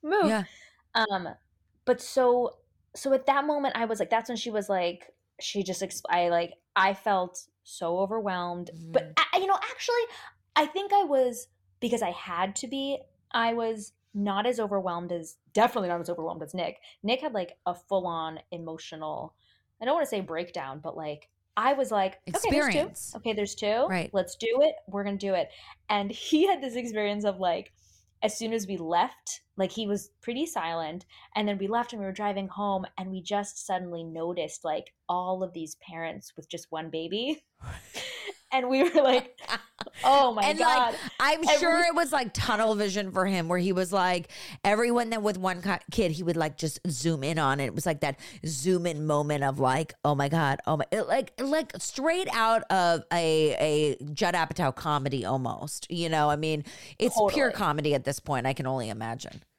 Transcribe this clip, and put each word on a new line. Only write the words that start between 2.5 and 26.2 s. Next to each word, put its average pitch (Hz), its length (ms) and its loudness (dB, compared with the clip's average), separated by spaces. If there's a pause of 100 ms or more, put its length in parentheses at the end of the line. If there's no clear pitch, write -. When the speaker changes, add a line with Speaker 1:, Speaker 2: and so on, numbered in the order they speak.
Speaker 1:
so 269 180 0
at 262 140 2
that 277 180 4
moment, 294 300 0
I 233 100 0
was 220 140 -2
like, 196 120 -2
that's 226 180 2
when 240 80 -4
she 226 140 -6
was 208 180 -2
like, 180 420 -2 (280)
she - 240 -4
just, 180 180 -4
exp-, 190 280 -6
I, 175 200 4
like, 170 240 2 (220)
I 196 180 4
felt 185 540 -2 (160)
so 175 360 -4
overwhelmed. 185 720 -4 (200)
But - 120 2 (120)
Speaker 2:
Mm-hmm. 320 200 2
Speaker 1:
I, - 40 6
you 381 80 0
know, 392 100 4 (140)
actually, 480 320 0 (520)
I 302 120 4
think 392 260 -4
I 403 100 6
was, 262 440 0 (320)
because 233 240 0
I 175 80 0
had 180 460 -4
to 262 100 -8
be, 269 320 -4 (320)
I 233 220 2
was 226 400 -4 (200)
not 202 320 -2
as 240 140 0
overwhelmed 180 520 -2
as, 170 260 -8 (160)
definitely 208 360 4
not 170 120 0
as 160 100 -8
overwhelmed 160 320 -6
as 147 100 -14
Nick. 170 260 -4 (220)
Nick 240 200 -2
had, 302 120 -6
like, 185 320 -4
a 180 80 -2
full-on 170 680 -4 (120)
emotional, 160 840 -10 (480)
I 226 40 -6
don't 277 100 2
wanna 320 100 0
say 214 160 -4
breakdown, 160 640 -8
but, 165 120 -8
like, 151 340 -10 (280)
I 247 160 4
was 262 180 0
like, 196 280 0 (100)
"Okay, 262 220 0
there's 294 140 4
two. 254 40 2
Speaker 2:
Experience. - 480 -2
Speaker 1:
Okay, 220 160 -2
there's 208 220 -2
two. 220 340 2
Speaker 2:
Right. 180 240 -2
Speaker 1:
Let's 180 240 -2
do 233 240 2
it. 320 140 4 (120)
We're 202 160 -6
gonna 202 140 -4
do 196 160 -2
it." 170 160 0 (400)
And 202 200 0
he 320 380 2